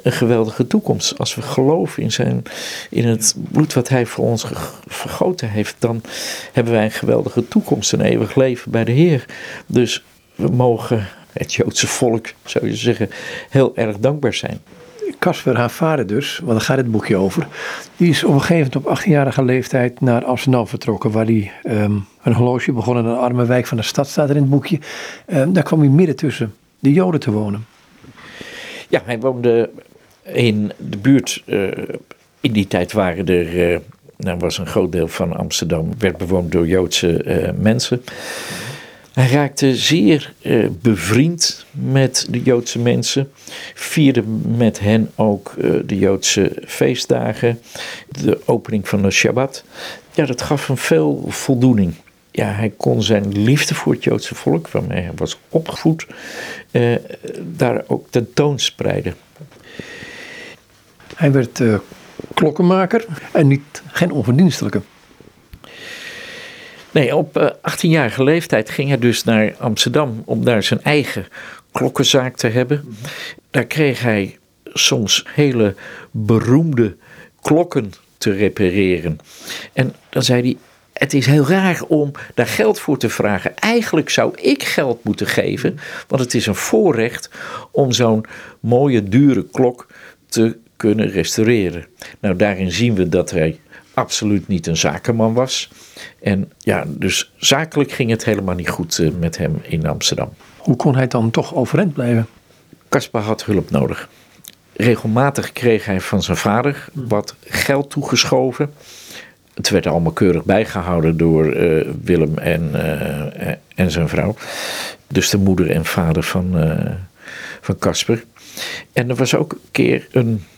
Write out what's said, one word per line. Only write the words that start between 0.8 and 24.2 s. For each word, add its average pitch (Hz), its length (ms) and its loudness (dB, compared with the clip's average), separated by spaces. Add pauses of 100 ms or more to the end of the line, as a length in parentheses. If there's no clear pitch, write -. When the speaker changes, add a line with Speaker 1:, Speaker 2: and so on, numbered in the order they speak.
Speaker 1:
Als - 160 -4
we 117 80 -6
geloven 156 600 0
in 110 100 -2
zijn, 123 300 -2 (480)
in - 160 0
het 113 300 0
bloed - 360 0
wat 123 160 0
hij 123 180 2
voor 123 180 -4
ons 117 180 0
ge-, - 120 -8 (320)
vergoten - 640 -4
heeft, 107 280 -4
dan 113 240 -2 (500)
hebben 117 200 2
wij 107 120 4
een 110 60 0
geweldige 117 580 0
toekomst, - 440 0
een - 80 0
eeuwig 113 340 0
leven 131 360 0
bij 113 140 0
de 113 80 0
Heer. 151 320 4 (420)
Dus - 380 0 (300)
we - 140 -2
mogen 120 580 2 (260)
het - 220 -6
Joodse - 320 0
volk, 113 400 0 (180)
zou - 220 -4
je 110 100 -2
zeggen, 113 340 0 (400)
heel 135 260 4
erg 107 220 -2
dankbaar 131 360 0
zijn. - 260 -8 (580)
Speaker 2:
Casper, - 380 0
haar 120 140 0
vader 151 360 0
dus, - 320 -4
want - 140 -4
daar 110 140 0
gaat 135 100 2
het 127 140 0
boekje 110 260 0
over, 95 300 0 (500)
die 175 120 4
is 147 160 2
op 208 80 4
een 139 80 6
gegeven 170 160 2
moment 143 200 0
op 135 100 -4
achttienjarige 139 580 2
leeftijd 123 560 0
naar 123 240 2
Amsterdam 123 420 2
vertrokken, 110 440 -2
waar 110 160 0
die, 110 240 2 (120)
ehm, 104 300 0 (360)
een 117 60 4
horloge 123 380 2
begon 120 260 0
in 117 60 0
een 117 120 0
arme 123 300 0
wijk 123 200 2
van - 100 -4
de 110 60 -2
stad, - 260 -2
staat 147 220 0